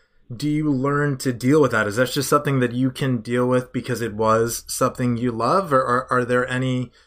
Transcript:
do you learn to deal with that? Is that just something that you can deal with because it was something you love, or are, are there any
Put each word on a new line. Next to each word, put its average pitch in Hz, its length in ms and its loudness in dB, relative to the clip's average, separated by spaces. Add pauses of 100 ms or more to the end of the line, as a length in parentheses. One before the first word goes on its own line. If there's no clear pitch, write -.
(360)
do 143 140 -4
you 151 220 0
learn 143 480 0
to 131 120 -2
deal 127 300 4
with 127 100 4
that? 110 140 2
Is 101 120 -4
that 123 120 2
just 135 200 -4
something 143 320 2
that 120 120 0
you 131 160 0
can 131 320 -2
deal 123 260 -2
with 127 240 0
because 120 300 -4
it 110 140 -6
was 113 520 2
something 123 480 -2
you 120 160 -2
love, 147 400 0
or 131 140 4
are, 123 260 -2
are 123 140 0
there 123 240 0
any 127 420 -4 (160)